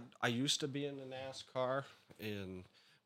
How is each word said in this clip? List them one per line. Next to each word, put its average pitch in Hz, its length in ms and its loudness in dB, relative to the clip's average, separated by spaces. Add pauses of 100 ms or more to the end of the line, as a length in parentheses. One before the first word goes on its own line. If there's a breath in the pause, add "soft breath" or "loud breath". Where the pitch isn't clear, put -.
(220)
I 120 60 8
used 127 320 4
to 151 80 0
be 139 160 -2
into 139 200 -4
nascar, 131 800 0 (360 loud breath)
and 98 440 -4 (420 soft breath)